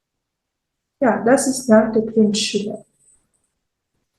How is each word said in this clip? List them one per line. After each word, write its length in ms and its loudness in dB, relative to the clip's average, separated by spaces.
Ja, 240 -2
das 220 2
ist 220 -6
nach 240 4
der 100 0
Grundschule. 840 -2